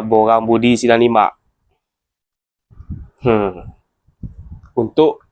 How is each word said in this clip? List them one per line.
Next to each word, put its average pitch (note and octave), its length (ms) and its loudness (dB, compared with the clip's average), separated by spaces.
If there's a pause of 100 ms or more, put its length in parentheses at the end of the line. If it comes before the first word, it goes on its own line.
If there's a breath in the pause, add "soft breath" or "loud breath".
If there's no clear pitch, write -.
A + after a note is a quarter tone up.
borang A2 400 2
Budi A#2 320 2
sembilan A#2 240 2
lima. A2+ 240 2 (2000)
Hmm. G2+ 400 -2 (1120)
Untuk C3 540 -2